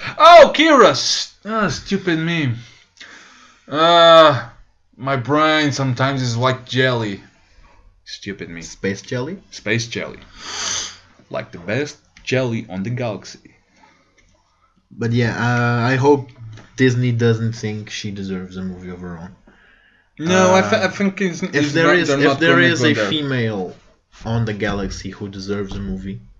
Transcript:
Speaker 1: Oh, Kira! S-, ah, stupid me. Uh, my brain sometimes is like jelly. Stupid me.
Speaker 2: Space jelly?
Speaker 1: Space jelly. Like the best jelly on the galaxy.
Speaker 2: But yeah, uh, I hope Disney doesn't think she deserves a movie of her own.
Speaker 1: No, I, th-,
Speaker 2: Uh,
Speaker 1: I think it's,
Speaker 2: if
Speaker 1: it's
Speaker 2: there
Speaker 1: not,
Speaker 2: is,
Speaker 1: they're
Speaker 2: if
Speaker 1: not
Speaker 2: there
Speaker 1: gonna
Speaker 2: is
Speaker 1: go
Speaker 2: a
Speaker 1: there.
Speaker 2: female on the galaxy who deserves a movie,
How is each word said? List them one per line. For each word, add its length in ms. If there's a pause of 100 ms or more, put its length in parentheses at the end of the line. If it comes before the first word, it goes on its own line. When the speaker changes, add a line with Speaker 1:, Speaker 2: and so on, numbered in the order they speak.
(180)
Speaker 1:
Oh, 360
Kira! 360
S-, 440 (120)
ah, 220
stupid 500
me. 340 (1120)
Uh, 840 (460)
my 200
brain 560
sometimes 480
is 160
like 300
jelly. 560 (840)
Stupid 440
me. 100
Speaker 2:
Space 400
jelly? 380 (120)
Speaker 1:
Space 360
jelly. 320 (1120)
Like 220
the 60
best 380 (260)
jelly 460
on 140
the 80
galaxy. 640 (1400)
Speaker 2:
But 220
yeah, 220
uh, 540
I 80
hope 320 (480)
Disney 360
doesn't 420
think 340
she 220
deserves 480
a 40
movie 280
of 100
her 160
own. 180 (840)
Speaker 1:
No, 360
I, 60
th-, 220
Speaker 2:
Uh, 40
Speaker 1:
I 20
think 340
it's, 200
Speaker 2:
if 120
Speaker 1:
it's 180
Speaker 2:
there 140
Speaker 1:
not, 100
Speaker 2:
is, 120
Speaker 1:
they're 100
Speaker 2:
if 60
Speaker 1:
not 160
Speaker 2:
there 160
Speaker 1:
gonna 100
Speaker 2:
is 160
Speaker 1:
go 60
Speaker 2:
a 60
Speaker 1:
there. 140
Speaker 2:
female 680 (520)
on 180
the 80
galaxy 580
who 200
deserves 440
a 60
movie, 400 (200)